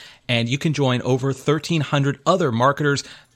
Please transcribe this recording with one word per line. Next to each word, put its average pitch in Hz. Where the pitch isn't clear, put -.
and 117
you 127
can 156
join 127
over 135
thirteen 156
hundred 139
other 170
marketers, 139